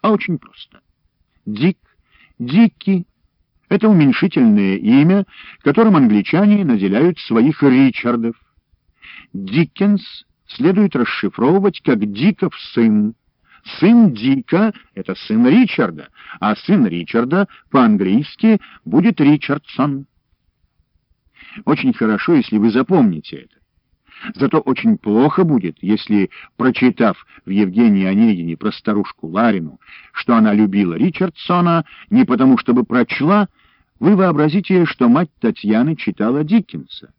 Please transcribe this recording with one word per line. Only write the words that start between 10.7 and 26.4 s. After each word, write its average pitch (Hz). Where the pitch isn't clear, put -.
расшифровывать 139
как 123
«Диков 113
сын». 107
Сын 220
Дика — 165
это 95
сын 113
Ричарда, 127
а 104
сын 170
Ричарда 117
по-английски 120
будет 175
Ричардсон. 143
Очень 131
хорошо, 110
если 117
вы 107
запомните 113
это. -
Зато 151
очень 113
плохо 135
будет, 107
если, 101